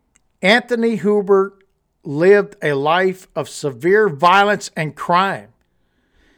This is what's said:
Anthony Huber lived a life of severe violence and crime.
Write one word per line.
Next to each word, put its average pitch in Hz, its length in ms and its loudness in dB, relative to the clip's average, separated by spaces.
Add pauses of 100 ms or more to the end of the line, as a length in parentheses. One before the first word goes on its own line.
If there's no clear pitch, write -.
(400)
Anthony 233 560 0
Huber 196 640 0 (440)
lived 185 600 2
a 156 100 -2
life 175 640 -2
of 147 120 -6
severe 165 600 -2
violence 185 680 2
and 156 220 -8
crime. 175 520 -2 (880)